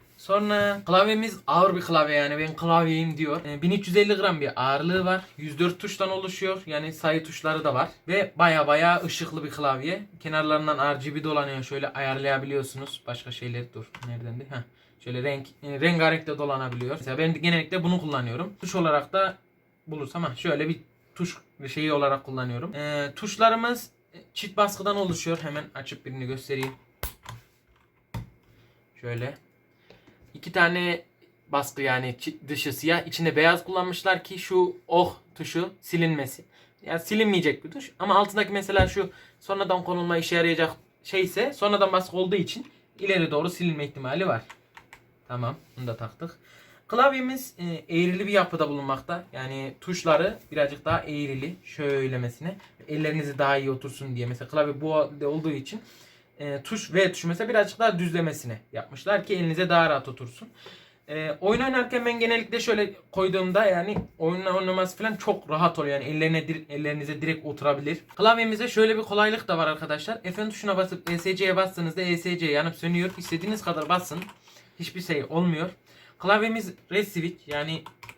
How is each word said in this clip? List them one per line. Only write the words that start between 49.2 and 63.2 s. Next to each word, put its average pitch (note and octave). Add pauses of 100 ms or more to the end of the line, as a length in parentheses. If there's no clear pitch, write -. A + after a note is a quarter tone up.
Yani C3+
tuşları F3 (140)
birazcık C#3+
daha D#3+
eğrili, D3
şöylemesine. C3+ (320)
Ellerinizi D3+
daha C#3
iyi C3+
otursun C3
diye. A#2+
Mesela B2
klavye D3
bu D#3
halde D3
olduğu D#3
için, C#3 (580)
e, C#3
tuş G#3
V F#3
tuşu E3+
mesela A3
birazcık G#3+
daha A3
düzlemesine D#3+ (120)
yapmışlar D#3+
ki G3+
elinize E3+
daha E3
rahat C3+
otursun. B2+ (600)
E, D#3 (100)
oyun A#3
oynarken B3
ben A#3
genellikle A#3
şöyle G#3 (180)
koyduğumda F#3+